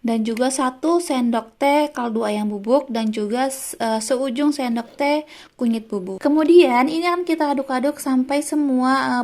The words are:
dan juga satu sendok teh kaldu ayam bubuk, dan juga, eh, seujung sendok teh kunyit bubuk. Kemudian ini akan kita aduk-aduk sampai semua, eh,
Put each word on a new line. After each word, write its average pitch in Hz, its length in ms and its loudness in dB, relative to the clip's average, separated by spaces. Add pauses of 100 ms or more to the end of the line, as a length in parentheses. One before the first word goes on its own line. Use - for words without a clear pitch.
dan 226 240 -2
juga 233 240 -2
satu 269 480 0
sendok 240 640 -2
teh 294 320 2
kaldu 233 320 -4
ayam 208 240 -2
bubuk, 220 400 0
dan 220 240 -2
juga, 233 400 -2
eh, 220 480 -4
seujung 269 480 -2
sendok 240 480 -4
teh 302 320 0 (240)
kunyit 226 320 -2
bubuk. 190 320 -8
Kemudian 302 720 6
ini 330 160 -4
akan 349 160 0
kita 320 320 0
aduk-aduk 269 480 -2
sampai 262 400 0
semua, 262 800 0
eh, - 20 -2